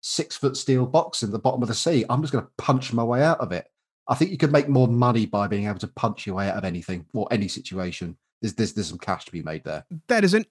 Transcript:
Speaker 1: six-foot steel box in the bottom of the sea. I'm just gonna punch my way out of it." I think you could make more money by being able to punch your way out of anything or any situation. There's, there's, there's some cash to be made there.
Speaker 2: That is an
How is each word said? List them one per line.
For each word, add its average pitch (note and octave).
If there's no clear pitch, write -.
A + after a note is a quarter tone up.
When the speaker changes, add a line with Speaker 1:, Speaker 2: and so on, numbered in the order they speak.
Speaker 1:
six-foot -
steel B2+
box D#3+
in G#2+
the A2
bottom B2
of A2+
the A#2
sea. D3
I'm B2+
just D#3
gonna A#2+
punch C3
my A#2
way A#2+
out D#3+
of A2+
it." -
I A#2+
think E3
you F#3
could C#3+
make C#3+
more C3
money A#2+
by G2+
being G2+
able G2+
to -
punch -
your F#2+
way G2
out F#2+
of F#2
anything F2
or G#2
any G2+
situation. F2+
There's, G#2+
there's, A2
there's G2
some F2+
cash -
to -
be E2
made D#2
there. D2+
Speaker 2:
That A3
is F3+
an G#3+